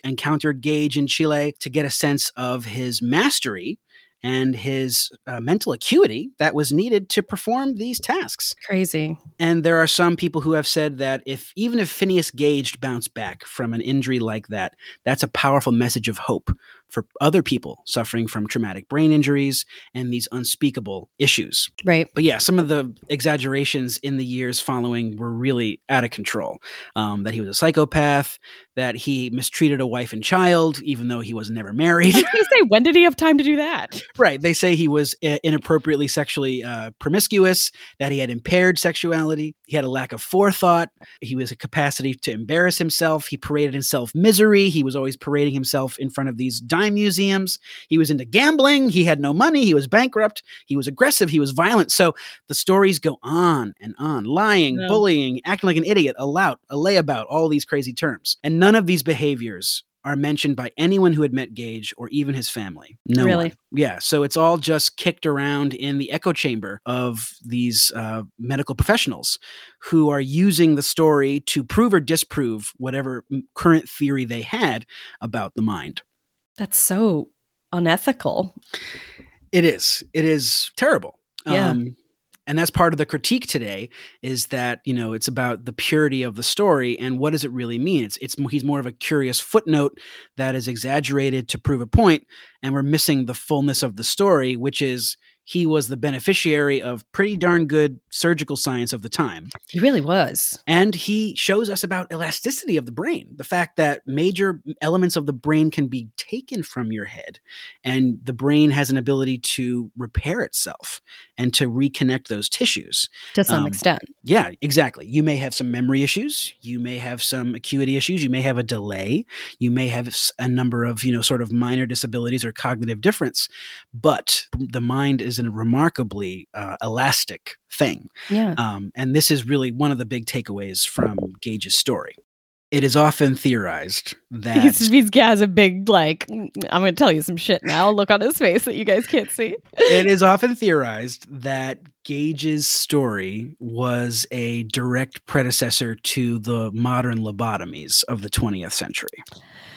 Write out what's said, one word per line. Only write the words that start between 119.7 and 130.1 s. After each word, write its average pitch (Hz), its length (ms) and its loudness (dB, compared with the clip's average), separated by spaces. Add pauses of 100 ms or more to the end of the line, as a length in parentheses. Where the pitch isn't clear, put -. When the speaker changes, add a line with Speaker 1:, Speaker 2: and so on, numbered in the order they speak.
Speaker 1:
may 127 180 0
have 120 200 -4
s-, - 300 -4
a 123 100 -4
number 123 360 0
of, 120 200 -4
you 127 80 0
know, 117 80 0
sort 120 220 0
of 110 100 -6
minor 123 320 0
disabilities 120 640 -4
or 110 60 -6
cognitive 117 500 -4
difference, - 440 0 (460)
but - 540 0 (120)
the 123 220 -4
mind 135 400 0
is 117 200 -6
a 117 100 -2
remarkably, 110 1040 -2
uh, 98 260 -8
elastic 113 760 -2 (160)
thing. 113 360 -2 (220)
Speaker 2:
Yeah. 202 260 0
Speaker 1:
Um, 101 380 -4
and 131 220 0
this 151 160 4
is 131 160 0
really 131 240 0
one 143 180 0
of 135 80 -2
the 120 80 -4
big 117 200 -6